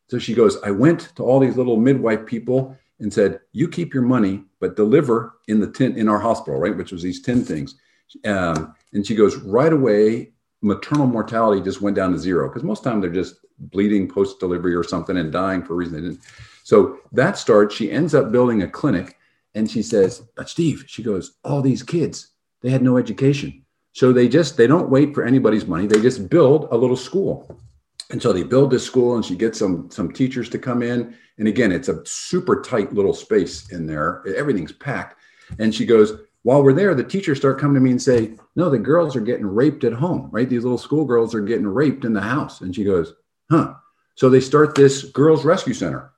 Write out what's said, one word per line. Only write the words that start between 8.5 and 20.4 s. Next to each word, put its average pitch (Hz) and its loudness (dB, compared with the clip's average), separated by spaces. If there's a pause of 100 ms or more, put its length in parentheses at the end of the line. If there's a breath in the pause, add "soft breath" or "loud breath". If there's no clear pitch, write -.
and 104 -2
she 113 -6
goes, 104 4
"Right 123 2
away, 113 2 (280)
maternal 131 0
mortality 110 0
just 95 -6
went 101 -2
down 92 0
to 82 -2
zero." 80 0
'Cause - -10
most 107 -6
of - -18
the 135 -2
time 107 -2
they're 90 -4
just 85 -6 (200)
bleeding 98 -2
post-delivery 90 -2
or 87 -2
something 90 -6
and 82 -4
dying 92 -4
for 82 -10
a 85 -4
reason 85 -6
they 78 -10
didn't. 87 -10 (420 loud breath)
So 98 4 (120)
that 151 0
starts, 104 4
she - -4
ends 147 -2
up 110 2
building 120 2
a 90 -4
clinic, - -4 (380)
and 107 -2
she 113 -4
says, 104 0 (140)
"But 131 -14